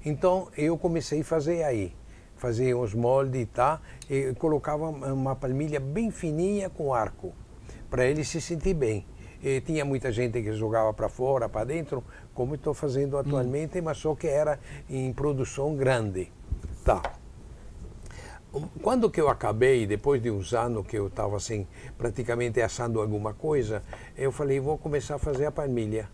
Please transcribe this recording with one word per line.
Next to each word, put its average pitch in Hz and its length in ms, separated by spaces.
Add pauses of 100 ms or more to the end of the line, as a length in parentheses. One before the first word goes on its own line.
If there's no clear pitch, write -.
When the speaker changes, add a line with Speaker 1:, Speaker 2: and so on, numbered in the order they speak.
Speaker 1:
Então 180 540
eu 156 220
comecei 160 420
a 151 40
fazer 165 400
aí, 107 300 (420)
fazia 123 400
uns 120 180
moldes, 127 580
tá? 143 280 (300)
E 135 280
colocava 151 520
uma, 139 220
uma 135 240
palmilha 139 440
bem 175 300
fininha 185 580
com 147 240
arco, 101 400 (580)
pra 127 140
ele 139 200
se 160 180
sentir 175 320
bem. 110 320 (360)
E 135 200
tinha 156 240
muita 135 260
gente 120 300
que 104 100
jogava 110 400
pra 107 160
fora, 127 400
pra 107 160
dentro, 143 400 (300)
como 131 200
eu 143 40
tô 147 160
fazendo 139 420
Speaker 2:
Hum. 139 40
Speaker 1:
atualmente, 139 600
mas 156 180
só 156 160
que 151 120
era 147 320 (300)
em 131 260
produção 139 640
grande. 113 540 (540)
Tá. 104 160 (1800)
Quando 226 280
que - 100
eu 151 80
acabei, 117 580
depois 110 360
de 120 80
uns 98 220
anos 117 340
que - 120
eu 101 100
tava 104 280
assim, 101 300 (300)
praticamente 120 640
assando 113 400
alguma 107 320
coisa, 117 500 (340)
eu 135 140
falei, 139 300
"Vou 147 160
começar 147 380
a 143 40
fazer 143 280
a 151 60
palmilha." 110 600